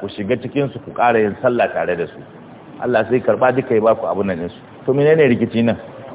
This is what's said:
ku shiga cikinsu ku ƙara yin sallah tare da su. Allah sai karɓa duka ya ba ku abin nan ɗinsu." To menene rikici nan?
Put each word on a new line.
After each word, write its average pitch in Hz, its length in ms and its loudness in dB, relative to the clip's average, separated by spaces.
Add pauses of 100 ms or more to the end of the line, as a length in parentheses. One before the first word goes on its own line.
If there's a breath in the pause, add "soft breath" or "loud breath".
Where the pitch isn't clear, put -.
ku 98 80 -8
shiga 104 260 -4
cikinsu 135 480 -6
ku - 80 -16
ƙara 117 300 2
yin 104 200 0
sallah 120 300 2
tare 85 240 -2
da 85 100 -4
su. - 140 -18 (640)
Allah 117 280 0
sai 123 120 2
karɓa 123 340 2
duka 127 200 0
ya 107 60 4
ba 110 140 4
ku 110 100 -8
abin 92 220 -2
nan 90 160 -4
ɗinsu." 87 160 -10 (260)
To 131 80 2
menene 151 380 4
rikici 113 320 0
nan? 117 140 0 (380)